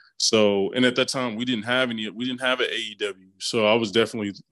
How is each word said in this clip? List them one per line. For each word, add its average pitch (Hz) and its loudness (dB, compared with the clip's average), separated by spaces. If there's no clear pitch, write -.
So, 101 2
and 127 2
at 123 2
that 127 0
time, 123 -4
we 113 -6
didn't 120 -4
have 127 0
any, 110 -6
we 104 -8
didn't 127 -6
have 127 0
an 113 2
A 110 -4
E 110 -8
W. 95 -8
So - 0
I 107 6
was 113 2
definitely 107 0